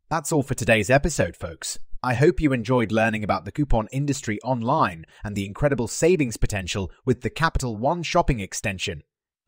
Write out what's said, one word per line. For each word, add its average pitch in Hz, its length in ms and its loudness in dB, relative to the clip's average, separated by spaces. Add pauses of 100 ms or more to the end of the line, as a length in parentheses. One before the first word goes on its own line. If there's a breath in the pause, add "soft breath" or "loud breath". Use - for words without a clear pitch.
That's 156 240 -2
all 139 100 4
for 131 120 -4
today's 110 340 2
episode, 131 480 2
folks. - 420 -10 (240)
I 123 120 0
hope 156 260 4
you 147 100 2
enjoyed 117 400 0
learning 110 320 2
about 98 220 -2
the 98 80 -12
coupon 123 400 2
industry 135 480 -2
online 117 640 -2 (180 loud breath)
and 104 140 -6
the 98 80 -2
incredible 120 420 -2
savings 156 480 2
potential 95 560 -2 (140 soft breath)
with 123 160 0
the 110 80 -4
Capital 127 480 -2
One 160 260 -2
Shopping - 380 2
extension. 92 640 -6 (440)